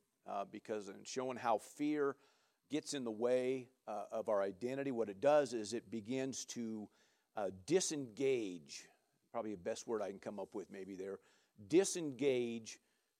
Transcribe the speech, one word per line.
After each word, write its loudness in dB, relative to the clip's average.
uh, -2
because, -6
and -12
showing -4
how 4
fear 0
gets -2
in -4
the -2
way, 2
uh, -4
of -2
our 6
identity. -2
What 0
it -8
does 6
is -2
it -4
begins -2
to, -6
uh, 0
disengage, 0
probably -2
the -4
best -6
word 0
I -2
can -10
come -6
up -6
with -6
maybe -10
there, -6
disengage 2